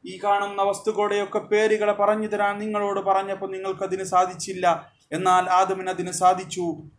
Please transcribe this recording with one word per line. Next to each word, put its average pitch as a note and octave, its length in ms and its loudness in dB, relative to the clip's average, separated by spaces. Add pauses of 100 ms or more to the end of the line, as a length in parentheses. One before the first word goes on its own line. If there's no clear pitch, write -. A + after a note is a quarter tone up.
(120)
ഈ F#3+ 40 -8 (100)
കാണുന്ന G3+ 360 0 (100)
വസ്തുക്കളുടെയൊക്കെ G#3 680 -2 (100)
പേരുകളെ G#3+ 500 4
പറഞ്ഞു G#3+ 320 2
തരാൻ G3+ 300 0
നിങ്ങളോട് G#3 380 -2 (100)
പറഞ്ഞപ്പോൾ G3 440 -2
നിങ്ങൾക്കതിന് F#3+ 600 -6
സാധിച്ചില്ല, F3+ 500 0 (520)
എന്നാൽ F3+ 280 4 (160)
ആദമിന് F#3+ 340 -2
അതിന് F3+ 180 -6 (100)
സാധിച്ചു. F#3 440 2 (320)